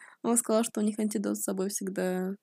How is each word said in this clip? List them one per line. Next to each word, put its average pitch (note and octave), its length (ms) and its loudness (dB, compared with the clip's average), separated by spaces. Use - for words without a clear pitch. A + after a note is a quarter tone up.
Он A#3 140 4
сказал, A3+ 260 2
что A3+ 160 -4
у G#3 40 2
них G#3+ 140 0
антидот G#3 380 0
с G#3+ 60 -8
собой F#3+ 260 -2
всегда, F#3 760 -2